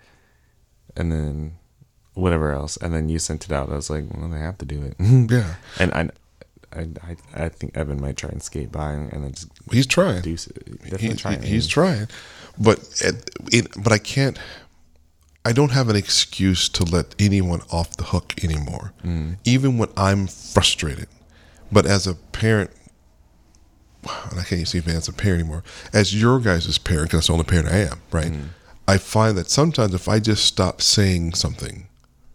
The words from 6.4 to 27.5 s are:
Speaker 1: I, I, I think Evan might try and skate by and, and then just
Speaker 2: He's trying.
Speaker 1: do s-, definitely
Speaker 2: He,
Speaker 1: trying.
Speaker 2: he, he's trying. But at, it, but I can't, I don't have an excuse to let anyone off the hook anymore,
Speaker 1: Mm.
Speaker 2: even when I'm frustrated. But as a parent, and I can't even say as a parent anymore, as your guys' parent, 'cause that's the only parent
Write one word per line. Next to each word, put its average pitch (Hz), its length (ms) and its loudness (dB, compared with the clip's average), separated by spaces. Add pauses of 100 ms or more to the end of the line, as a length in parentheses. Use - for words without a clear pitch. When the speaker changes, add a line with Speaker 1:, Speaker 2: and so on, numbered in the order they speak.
Speaker 1:
I, 82 160 -8 (140)
I, 85 420 -10
I 82 40 -2
think - 280 -8
Evan 71 240 -2
might 69 180 -4
try - 120 -10
and 80 120 -8
skate - 300 -8
by 76 200 -4
and, 73 200 -6
and 71 120 -8
then 67 80 -8
just - 160 -14 (220)
Speaker 2:
He's 131 160 4
trying. 139 360 2
Speaker 1:
do 85 120 -4
s-, - 120 -10
definitely - 640 -8
Speaker 2:
He, 113 60 -2
Speaker 1:
trying. - 280 -4
Speaker 2:
he, - 60 -4
he's 78 180 2
trying. 143 420 2 (500)
But 104 200 6 (240)
at, 90 120 0 (380)
it, 113 160 4 (140)
but 110 100 4
I 107 60 4
can't, 135 400 -2 (1080)
I 117 80 0
don't 139 200 4
have 127 160 2
an 107 80 4
excuse - 760 2
to - 140 0
let 87 340 0
anyone 95 420 2 (100)
off 85 260 -4
the 85 80 -6
hook - 380 -4
anymore, 80 500 -4 (120)
Speaker 1:
Mm. 85 400 -4
Speaker 2:
even 131 340 4
when 110 180 0
I'm 98 300 2
frustrated. - 800 -2 (640)
But 101 160 6
as 95 200 2
a 90 80 -2
parent, 107 560 0 (1600)
and 85 100 -8
I 90 40 -6
can't - 160 -4
even 78 60 -4
say 82 300 -2
as 80 120 -4
a - 40 -8
parent 92 300 2
anymore, 80 200 -6 (300)
as 101 280 4
your 123 200 6
guys' 85 380 2
parent, 78 320 0
'cause 85 80 4
that's 82 100 2
the - 60 4
only 82 100 2
parent 82 240 2